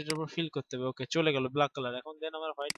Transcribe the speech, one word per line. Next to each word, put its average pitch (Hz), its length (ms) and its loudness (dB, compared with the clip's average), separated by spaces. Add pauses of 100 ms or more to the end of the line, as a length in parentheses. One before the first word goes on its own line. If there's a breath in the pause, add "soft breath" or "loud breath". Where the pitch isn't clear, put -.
এটার 151 140 0
উপর 156 120 0
ফিল 165 220 -2
করতে - 280 -4
হবে। 127 100 -2
ওকে, 131 200 -4
চলে 165 260 4
গেল 135 160 2
ব্ল্যাক 143 220 4
কালার। 123 240 -4
এখন 151 240 -10
then 156 180 -4
আমার 160 140 -4
হোয়াইট 147 280 -4